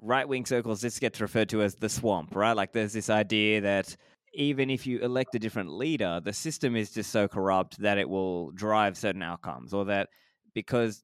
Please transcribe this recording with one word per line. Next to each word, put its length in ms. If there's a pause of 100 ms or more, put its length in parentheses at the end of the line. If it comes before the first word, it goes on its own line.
right-wing 460
circles, 340
this 180
gets 220
referred 300
to 120
as 140
the 120
swamp, 460
right? 200
Like, 180
there's 200
this 180
idea 520
that 340 (380)
even 360
if 160
you 140
elect 340
a 40
different 320
leader, 520
the 100
system 440
is 140
just 200
so 180
corrupt 520
that 180
it 100
will 440
drive 440
certain 260
outcomes, 500
or 140
that 220 (460)
because, 500